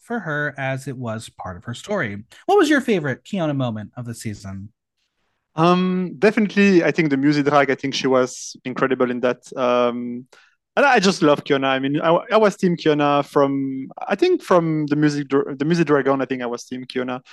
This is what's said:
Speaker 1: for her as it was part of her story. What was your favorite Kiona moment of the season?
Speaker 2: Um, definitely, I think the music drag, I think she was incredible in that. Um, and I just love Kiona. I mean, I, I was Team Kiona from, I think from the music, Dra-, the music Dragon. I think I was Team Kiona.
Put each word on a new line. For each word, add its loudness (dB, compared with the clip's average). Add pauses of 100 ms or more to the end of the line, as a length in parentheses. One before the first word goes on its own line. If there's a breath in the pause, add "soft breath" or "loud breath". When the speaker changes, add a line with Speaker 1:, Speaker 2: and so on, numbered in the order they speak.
Speaker 1:
for -8
her -6
as -6
it -8
was -8
part -14
of -20
her -10
story. -6 (220 soft breath)
What 4
was 4
your 2
favorite -2
Kiona -4
moment -6
of -10
the -10
season? -12 (840)
Speaker 2:
Um, 0
definitely, 4
I 2
think 0
the 0
music 2
drag, 4
I 0
think -6
she -4
was 0
incredible 0
in -6
that. -2 (160)
Um, -2 (480 soft breath)
and 2
I 4
just 2
love 4
Kiona. 0
I 0
mean, -2
I, 0 (220)
I 4
was 2
Team 0
Kiona 2
from, 0 (180)
I 0
think 2
from 2
the -2
music, 0
Dra-, 0
the -2
music 2
Dragon. 2
I -2
think -4
I -6
was -8
Team -12
Kiona. -6 (120)